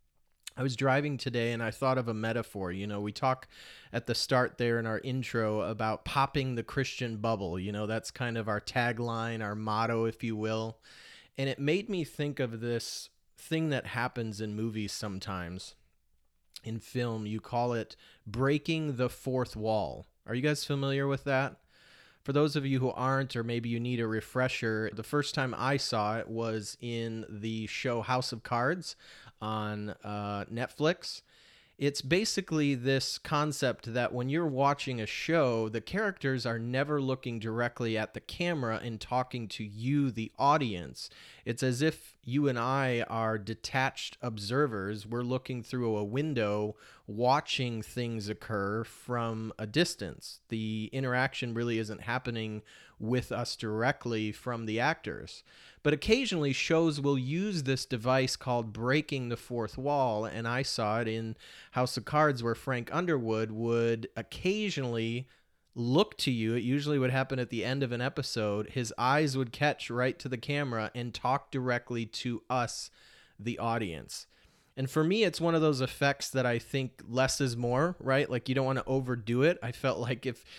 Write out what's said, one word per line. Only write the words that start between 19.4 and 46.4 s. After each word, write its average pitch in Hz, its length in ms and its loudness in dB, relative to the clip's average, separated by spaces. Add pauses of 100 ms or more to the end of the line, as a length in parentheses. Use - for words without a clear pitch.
wall. 107 540 -2 (180)
Are 113 80 -4
you 123 80 0
guys 151 220 2
familiar 139 420 0
with 139 180 0
that? 135 340 0 (640)
For 139 120 -2
those 147 200 6
of 143 120 0
you 135 140 2
who 127 100 2
aren't, 135 440 0
or 117 100 -2
maybe 117 260 -2
you 117 100 0
need 120 200 0
a 117 60 2
refresher, 110 840 0
the 110 100 -8
first - 320 0
time 127 220 0
I 135 220 2
saw 107 400 0
it 110 100 -6
was 110 520 -4
in 117 500 -4
the 110 380 -4
show 120 340 -2
House 127 280 0
of 117 120 -8
Cards 139 520 -2 (460)
on, 107 540 -4 (100)
uh, 104 480 -4
Netflix. 147 720 -2 (560)
It's 143 240 0
basically 160 720 2
this 131 420 0
concept 143 800 0
that 120 180 0
when 123 160 -2
you're 160 180 2
watching 139 540 2
a 107 60 -2
show, 123 640 2
the 113 100 -2
characters 139 640 -2
are 117 140 0
never 135 420 0
looking 131 380 -2
directly 113 580 0
at 107 160 -2
the 113 80 -8
camera 151 640 -2
and 113 160 -6
talking 123 480 -2
to 110 160 -8
you, 123 460 2
the 110 280 -2
audience. 113 720 2 (380)
It's 120 160 -2
as 127 180 2
if - 420 0
you 139 260 2
and 123 100 2
I 127 500 2
are 110 300 0
detached 113 840 -2
observers. 107 880 -2
We're 117 160 -4
looking 123 400 -4
through 117 340 0
a 104 80 0
window, 107 720 0 (300)